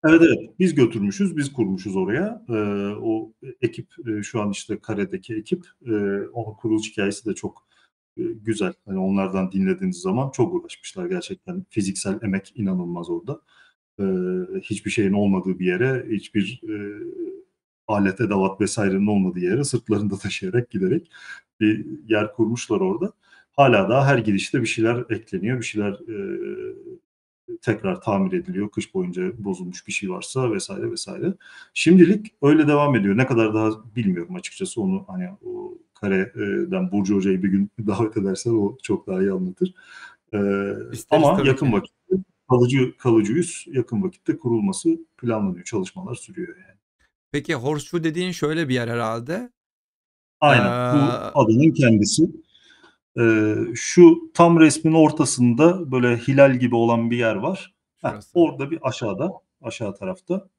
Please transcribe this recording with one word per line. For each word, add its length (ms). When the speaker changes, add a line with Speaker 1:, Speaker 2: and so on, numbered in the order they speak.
Speaker 1:
Evet, 160
evet. 340
Biz 160
götürmüşüz, 600
biz 160
kurmuşuz 440
oraya. 520
Ee, 40
o 300
ekip, 260
e, 140
şu 200
an 80
işte 280
karedeki 560
ekip, 300
e, 60
onun 220
kuruluş 360
hikayesi 360
de 80
çok, 320
e, 60
güzel. 500
Hani 120
onlardan 540
dinlediğiniz 480
zaman 300
çok 240
uğraşmışlar 520
gerçekten. 640
Fiziksel 520
emek 340
inanılmaz 540
orada. 300
Ee, 40
hiçbir 280
şeyin 220
olmadığı 460
bir 80
yere, 440
hiçbir, 580
e, 60
alet, 320
edevat 400
vesairenin 460
olmadığı 340
yere 240
sırtlarında 540
taşıyarak 520
giderek 400
bir 260
yer 240
kurmuşlar 480
orada. 320
Hala 320
daha 180
her 120
girişte 420
bir 60
şeyler 440
ekleniyor, 480
bir 60
şeyler, 280
e, 240
tekrar 380
tamir 320
ediliyor. 380
Kış 240
boyunca 500
bozulmuş 420
bir 60
şey 180
varsa 420
vesaire 380
vesaire. 440
Şimdilik 680
öyle 260
devam 280
ediyor. 200
Ne 100
kadar 280
daha 160
bilmiyorum 400
açıkçası 460
onu, 260
hani 200
o 340
kareden 960
Burcu 240
Hoca'yı 260
bir 60
gün 300
<laughs> 80
davet 300
edersen 340
o 320
çok 240
daha 160
iyi 100
anlatır. 420
Ee, 60
Speaker 2:
İsteriz 320
Speaker 1:
ama 120
Speaker 2:
tabii 120
Speaker 1:
yakın 180
Speaker 2:
ki. 60
Speaker 1:
vakitte 440
kalıcı, 460
kalıcı 360
üs 340
yakın 360
vakitte 360
kurulması 500
planlanıyor. 480
Çalışmalar 500
sürüyor 420
yani. 220
Speaker 2:
Peki 220
Horseshoe 500
dediğin 280
şöyle 360
bir 60
yer 140
herhalde. 600
Speaker 1:
Aynen. 260
Bu 320
Speaker 2:
Ee, 120
Speaker 1:
adanın 360
kendisi. 600
Ee, 340
şu 600
tam 260
resmin 320
ortasında 1000
böyle 240
hilal 420
gibi 160
olan 360
bir 60
yer 200
var. 380
Heh, 140
Speaker 2:
Şurası. 240
Speaker 1:
orada 360
bir 80
aşağıda, 440
aşağı 320
tarafta. 540